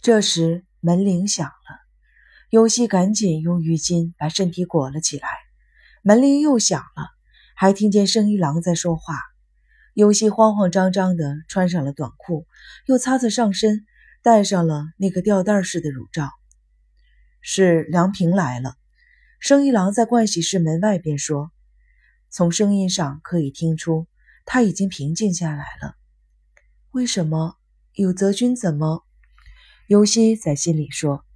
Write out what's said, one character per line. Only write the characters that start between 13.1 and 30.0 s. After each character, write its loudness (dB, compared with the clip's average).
擦 0
上 0
身， 0
戴 6
上 0
了 -2
那 -2
个 -4
吊 2
带 0
式 -6
的 -6
乳 -12
罩。 -6
“是 2
梁 0
平 0
来 -2
了。” -8
生 4
一 2
郎 2
在 2
盥 2
洗 -2
室 -2
门 0
外 0
边 -4
说， -6
从 0
声 0
音 0
上 -4
可 -4
以 -2
听 -2
出 -4
他 2
已 2
经 -4
平 -6
静 -2
下 -4
来 -10
了。 -14
“为 -2
什 -2
么？ -4
有 0
泽 0
君 0
怎 -2
么？” -2
尤 6